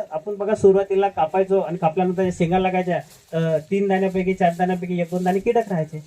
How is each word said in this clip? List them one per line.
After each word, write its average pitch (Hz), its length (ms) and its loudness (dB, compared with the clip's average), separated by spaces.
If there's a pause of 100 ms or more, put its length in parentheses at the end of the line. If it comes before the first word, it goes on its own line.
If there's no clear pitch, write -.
(100)
आपण 202 260 -8
बघा 202 180 -2
सुरुवातीला 196 540 4
कापायचो 190 500 0
आणि 165 180 -2
कापल्यानंतर 180 560 0
शेंगा 175 260 0
लागायच्या, 180 420 0 (320)
अ, 160 260 0
तीन 196 300 -2
दाण्यापैकी, 190 460 0
चार 180 240 2
दाण्यापैकी 180 420 -2
एक 170 100 -4
दोन 180 140 -2
दाणे 185 140 0
किडक 226 320 0
राहायचे, 156 360 -6